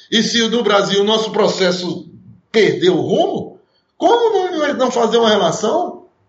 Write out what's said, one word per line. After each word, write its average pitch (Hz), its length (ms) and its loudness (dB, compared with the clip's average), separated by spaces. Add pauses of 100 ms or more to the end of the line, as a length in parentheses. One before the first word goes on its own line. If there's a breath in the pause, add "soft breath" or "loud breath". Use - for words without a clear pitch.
(100)
e 226 120 2
se 233 260 -2
no 233 160 -2
Brasil 202 360 0
o 202 40 2
nosso 220 260 -2
processo 180 800 -2 (400)
perdeu 175 460 2
o 135 60 -2
rumo, 302 580 -4 (360 soft breath)
como 403 540 2
não, 294 240 -2
não 247 160 0
fazer 233 280 0
uma 226 120 4
relação 214 760 -2 (220)